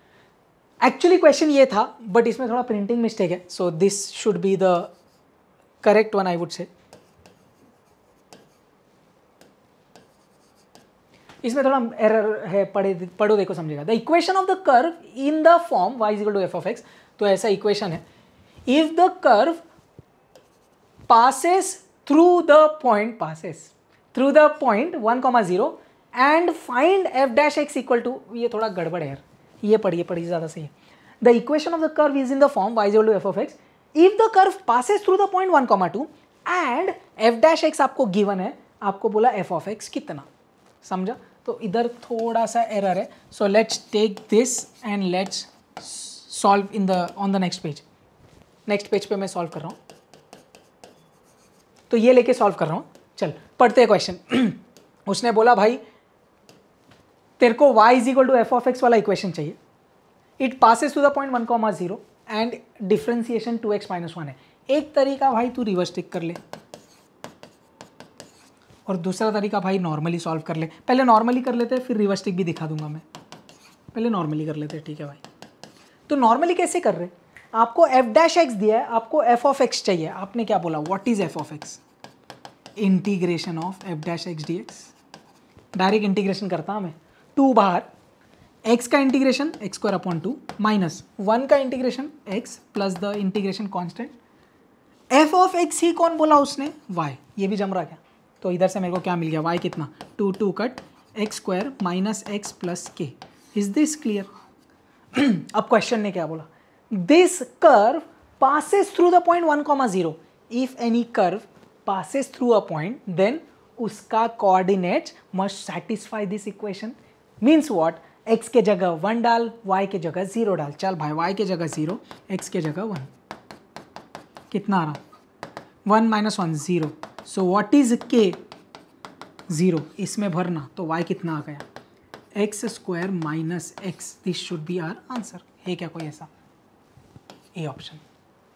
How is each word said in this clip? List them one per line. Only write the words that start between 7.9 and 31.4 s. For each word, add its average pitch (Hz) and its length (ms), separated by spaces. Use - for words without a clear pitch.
इसमें 262 220
थोड़ा 262 240
एरर 214 460
है, 190 200
पढ़े, 196 280
पढ़ो 202 440
देखो 185 160
समझेगा। 151 300
The 226 180
equation 339 340
of 381 140
the 381 200
curve 262 500
in 302 240
the 330 300
form 214 240
y 214 180
is 202 80
equal 208 120
to 190 160
f 175 100
of 208 140
x, - 60
तो 208 80
ऐसा 196 200
इक्वेशन 202 440
है। - 140
If 311 220
the 320 80
curve 330 560
passes 262 540
through 339 400
the 302 220
point, 220 380
passes 160 320
through 269 180
the 302 300
point 269 380
one 233 200
comma 247 300
zero 220 200
and 320 280
find 330 680
f 262 200
dash 294 320
x - 100
equal 240 300
to, 247 60
ये 233 180
थोड़ा 220 140
गड़बड़ 175 340
है 147 60
यार, 139 160
ये 208 140
पढ़िए, 175 260
पढ़िए 170 220
ज़्यादा 165 220
सही 156 160
है। 143 60
The 233 180